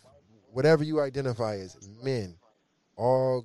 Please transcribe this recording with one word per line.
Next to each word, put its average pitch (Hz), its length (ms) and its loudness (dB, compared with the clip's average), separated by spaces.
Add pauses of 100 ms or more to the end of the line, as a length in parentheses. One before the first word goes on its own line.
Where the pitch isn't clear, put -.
(520)
whatever 151 320 4
you 156 180 -2
identify 127 560 -2
as, 92 200 -14 (240)
men 110 360 -4 (580)
all 131 500 0